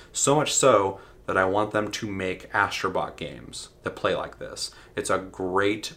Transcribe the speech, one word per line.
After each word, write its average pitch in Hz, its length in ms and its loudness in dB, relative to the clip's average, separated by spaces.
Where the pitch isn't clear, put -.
so - 240 4
much 147 180 2
so 101 460 6
that 95 100 0
I 95 80 6
want 104 240 2
them 107 220 0
to 110 160 -6
make 92 460 -6
Astrobot 95 600 0
games - 540 -12
that - 120 -6
play 92 200 0
like 78 240 -6
this. - 320 -10
It's 101 160 -2
a 95 80 2
great 95 760 -2